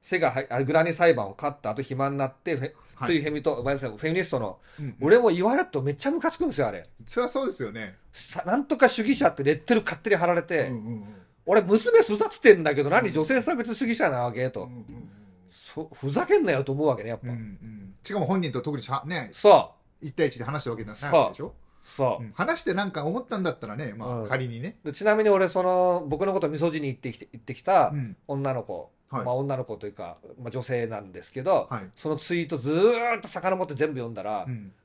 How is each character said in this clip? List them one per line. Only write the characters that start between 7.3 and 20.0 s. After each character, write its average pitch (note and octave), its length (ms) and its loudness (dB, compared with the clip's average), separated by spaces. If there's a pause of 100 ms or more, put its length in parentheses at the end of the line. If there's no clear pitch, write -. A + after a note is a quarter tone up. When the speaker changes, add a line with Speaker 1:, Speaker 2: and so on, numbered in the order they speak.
Speaker 2:
う C4 60 -2
で F#3+ 60 -4
す - 100 -8
よ G#2+ 80 -6
ね。 G#2 260 -12 (140)
Speaker 1:
さ-、 - 340 -10
な F#3+ 100 0
ん C#4 100 -2
と - 120 0
か C4 100 8
主 A#3 120 2
義 A3+ 160 2
者 C#4 140 4
っ - 40 0
て C#3+ 100 -6
レ C#3+ 100 4
ッ D#3+ 100 -2
テ A#3+ 100 2
ル A3 80 6
勝 - 180 -6
手 A3 120 -2
に G3 40 6
貼 E3+ 120 2
ら F3 80 4
れ E3+ 80 0
て、 D#3+ 240 -2
Speaker 2:
う C3 60 -6
ん A#2 40 -8
う G#2+ 40 -10
ん A2 40 -12
う A#2+ 120 -8
ん。 G#2 80 -12 (420)
Speaker 1:
俺 G3+ 160 6
娘 A3+ 380 6
育 G#3 280 2
て - 100 -12
て A3+ 140 10
ん F3 80 6
だ D3+ 140 0
け C#3+ 80 2
ど、 C#3+ 80 0
何 A3 160 4
Speaker 2:
う - 20 -2
ん。 B2+ 40 -6
Speaker 1:
女 D#3 120 2
性 B3+ 160 2
差 D#4 140 0
別 A#3 180 -6
主 A#3 140 -2
義 A3+ 100 0
者 E3+ 140 2
な B2 140 -2
わ B2 60 -2
け？ B2 200 -2
と。 F#2+ 140 -8
Speaker 2:
う - 20 -16
ん - 20 -16
う B2 40 -16
ん - 20 -16
う A#2+ 40 -14
ん。 - 300 -18 (400)
Speaker 1:
そ-、 - 420 -14
ふ C#3 200 -6
ざ F4 160 0
け G4+ 100 6
ん D#4+ 80 4
な F3+ 60 2
よ C3+ 120 2
と C3+ 80 -4
思 D3 140 0
う - 20 6
わ B2+ 80 2
け G#2 60 -10
ね、 A2 80 -8
や A#2 60 -4
っ - 40 -14
ぱ。 B2+ 80 -12
Speaker 2:
う A#2+ 40 -6
ん - 0 -
う A#2+ 40 -6
ん。 G#2 680 -14
し G3+ 100 -12
か G3+ 60 -2
も C#3+ 80 0
本 F#3+ 140 0
人 D3+ 100 -4
と B2+ 100 -4
特 D3 160 -6
に A#2+ 60 -8
し - 80 -14
ゃ-、 C#3 160 -4
ね、 D3 260 -6
Speaker 1:
そ F3+ 400 6 (280)